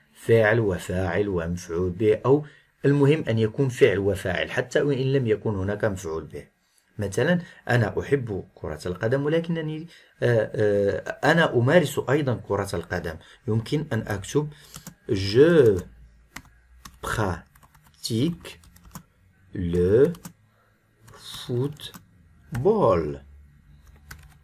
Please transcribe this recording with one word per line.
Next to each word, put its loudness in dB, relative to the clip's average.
فعل 4
وفاعل -2
ومفعول -4
به، 2
أو 4
المهم 4
أن 0
يكون 0
فعل 2
وفاعل -2
حتى -2
وإن 0
لم 0
يكن -2
هناك -4
مفعول -6
به. -16
مثلًا 0
أنا 0
أحب -4
كرة -10
القدم -2
ولكنني، -4
آه، 2
آه، 0
أنا 2
أمارس 2
أيضًا 0
كرة -2
القدم. -6
يمكن -2
أن -2
أكتب: -4
Je 4
pratique -6
le 2
football. -2